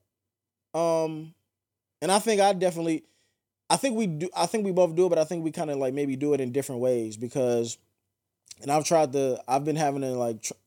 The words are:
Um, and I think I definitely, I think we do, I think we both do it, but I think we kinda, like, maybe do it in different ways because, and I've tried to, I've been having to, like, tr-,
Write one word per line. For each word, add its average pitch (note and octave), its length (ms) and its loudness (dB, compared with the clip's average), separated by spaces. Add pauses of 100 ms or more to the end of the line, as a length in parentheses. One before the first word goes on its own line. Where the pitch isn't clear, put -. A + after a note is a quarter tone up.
(800)
Um, D#3+ 560 -2 (680)
and E3 100 0
I G#3 60 6
think G#3 240 2
I G3+ 100 6
definitely, E3+ 520 -2 (680)
I E3 60 6
think A#3+ 200 0
we A3+ 100 0
do, D#3+ 300 -4
I E3+ 100 2
think G#3+ 200 -2
we F#3+ 60 0
both F3 240 4
do F#3 100 4
it, - 20 0
but E3 100 2
I D#3 60 2
think E3 200 -4
we D#3+ 60 -2
kinda, D3+ 260 -4
like, C3+ 180 -2
maybe C#3 220 -2
do D3 180 2
it C3+ 60 2
in B2+ 120 -4
different C3 300 -4
ways A#2 340 0
because, A#2+ 640 -2 (840)
and C#3 100 -8
I've D3+ 140 2
tried D#3 280 4
to, C3 360 0
I've C#3 160 0
been D3+ 120 -2
having C#3+ 260 -2
to, C3 100 -4
like, A#2+ 300 -4
tr-, - 100 -8 (140)